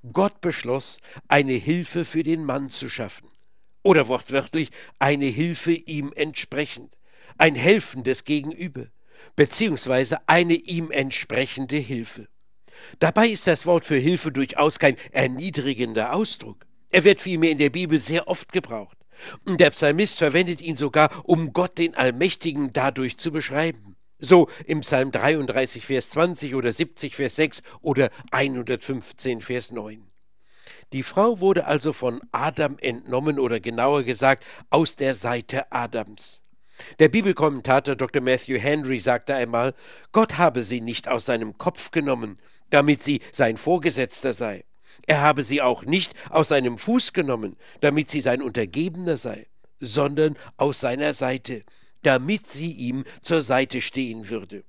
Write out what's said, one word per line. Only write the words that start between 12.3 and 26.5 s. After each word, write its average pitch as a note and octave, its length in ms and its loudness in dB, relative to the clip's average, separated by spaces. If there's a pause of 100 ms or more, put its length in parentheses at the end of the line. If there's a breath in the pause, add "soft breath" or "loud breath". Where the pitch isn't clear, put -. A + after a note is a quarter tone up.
Dabei G#3 300 4
ist G#3 180 -2
das D#3+ 180 2
Wort E3+ 200 4
für D3+ 100 0
Hilfe D3+ 380 2
durchaus C#3+ 460 0
kein C#3 180 4 (160 loud breath)
erniedrigender B2+ 1000 -2
Ausdruck. D#3 540 -6 (240)
Er F3 160 6
wird G3 160 6
vielmehr E3 300 2
in D3 60 -2
der C#3+ 120 4
Bibel D#3+ 320 0
sehr - 260 -2
oft - 240 -6
gebraucht. A2+ 460 -8 (480 loud breath)
Und F#3 160 2
der - 80 10
Psalmist D#3+ 480 2
verwendet E3+ 440 2
ihn E3 140 -6
sogar, D3 480 2
um D#3+ 300 0
Gott F3+ 240 0
den E3 180 0
Allmächtigen C3+ 800 0
dadurch C3 440 -2
zu E3 140 -4
beschreiben. D3+ 640 -4 (240)
So E3+ 300 6 (160 loud breath)
im D#3 160 -2
Psalm C3+ 300 0
dreiunddreißig, B2+ 720 -2
Vers C3 240 -2
zwanzig D#3 440 -2